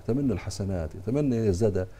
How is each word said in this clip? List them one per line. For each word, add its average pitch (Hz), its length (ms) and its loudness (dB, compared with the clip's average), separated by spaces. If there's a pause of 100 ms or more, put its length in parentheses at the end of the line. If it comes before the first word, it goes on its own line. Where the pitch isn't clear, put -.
يتمنى 127 300 0
الحسنات، 95 640 -4
يتمنى 127 400 0
يزداد 98 520 2 (120)